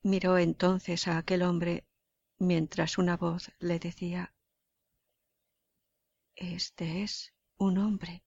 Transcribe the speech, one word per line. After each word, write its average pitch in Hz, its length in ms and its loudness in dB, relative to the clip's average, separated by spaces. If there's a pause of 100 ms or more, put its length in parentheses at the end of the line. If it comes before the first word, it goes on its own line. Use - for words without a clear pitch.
Miró 185 340 4
entonces 175 680 2
a 165 100 0
aquel 180 240 0
hombre 175 460 0 (500)
mientras 165 580 0
una 175 200 2
voz 170 420 -4
le 170 220 -2
decía: 175 520 -8 (2000)
«Este 175 640 -6
es - 320 -10 (220)
un 190 220 2
hombre». 190 480 -2